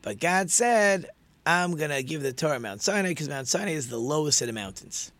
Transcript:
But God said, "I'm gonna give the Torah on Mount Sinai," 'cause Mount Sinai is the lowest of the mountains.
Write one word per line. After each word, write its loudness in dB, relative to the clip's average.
But -8
God 2
said, 4
"I'm 2
gonna -2
give -4
the -2
Torah 0
on -6
Mount -8
Sinai," 0
'cause -6
Mount -6
Sinai 0
is -4
the -6
lowest 2
of -2
the -4
mountains. -8